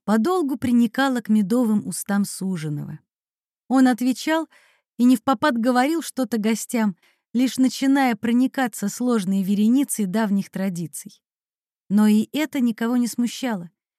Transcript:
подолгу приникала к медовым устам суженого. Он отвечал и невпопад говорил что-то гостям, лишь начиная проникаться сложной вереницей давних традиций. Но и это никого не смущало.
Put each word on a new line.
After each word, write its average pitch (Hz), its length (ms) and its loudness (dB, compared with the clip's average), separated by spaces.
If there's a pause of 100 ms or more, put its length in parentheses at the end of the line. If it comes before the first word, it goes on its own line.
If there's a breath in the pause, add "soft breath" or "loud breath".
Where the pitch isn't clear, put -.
подолгу 262 540 0
приникала 240 600 0
к - 100 -8
медовым 214 560 2
устам 202 380 -4
суженого. 151 760 -8 (720)
Он 254 200 4
отвечал 262 600 -2 (500 soft breath)
и 233 60 2
невпопад 262 520 2
говорил 254 460 0
что-то 240 360 -4
гостям, 214 580 -2 (360)
лишь 240 240 0
начиная 262 600 2
проникаться 240 720 0
сложной 196 540 -2
вереницей 214 640 2
давних 196 440 -2
традиций. 185 720 -8 (640)
Но 208 180 4
и 214 260 4
это 285 280 -2
никого 240 360 0
не 240 100 2
смущало. 220 640 -4 (280)